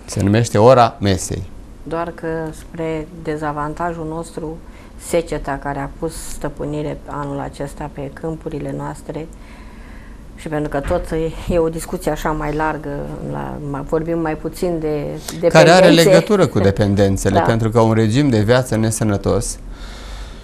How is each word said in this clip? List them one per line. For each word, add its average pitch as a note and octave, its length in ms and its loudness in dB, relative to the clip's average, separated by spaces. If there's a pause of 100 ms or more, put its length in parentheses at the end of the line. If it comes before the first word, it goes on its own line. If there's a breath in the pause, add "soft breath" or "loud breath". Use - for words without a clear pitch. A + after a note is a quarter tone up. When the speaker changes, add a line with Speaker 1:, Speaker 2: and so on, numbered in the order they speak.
Speaker 1:
Se - 160 -4
numește G#2+ 360 4
ora A#2 420 8
mesei. F#2 440 0 (400)
Speaker 2:
Doar E3 320 -6
că, E3+ 120 -8 (320)
spre D#3+ 480 -6 (160)
dezavantajul D#3 840 -4
nostru, D#3+ 480 -8 (500 loud breath)
seceta D3 560 -2
care C#3 160 -4
a C#3 100 -6 (100)
pus D#3+ 160 -4
stăpânire D3 920 -6
anul C#3+ 340 -6
acesta C#3 540 -8
pe C#3 200 -10
câmpurile D#3 640 -8
noastre, D3 500 -10 (1080 loud breath)
și - 120 -12
pentru D3+ 220 -2
că C#3+ 100 -2
tot F3 320 -2
e, D#3+ 420 -4
e F3 40 2
o E3 120 2
discuție E3 420 -6
așa D3+ 200 -2
mai D3+ 220 -4
largă, D3+ 440 -2 (340)
la, C3+ 260 -8 (120)
mai, C#3 200 -6
vorbim E3 300 -2
mai D#3 160 -2
puțin E3 440 -4
de D3+ 260 -2 (420)
Speaker 1:
Care E3+ 220 8
are F3+ 100 8
Speaker 2:
dependențe. E3+ 300 8
Speaker 1:
legătură F#3 380 6
cu G#2+ 120 0
dependențele, G2 800 2
Speaker 2:
<laughs> - 0 -
Da. - 20 2
Speaker 1:
pentru A2+ 280 2
că A2 100 4
un A2+ 140 6
regim A2+ 360 4
de A2 100 4
viață A#2+ 360 4
nesănătos G#2+ 800 0 (880 loud breath)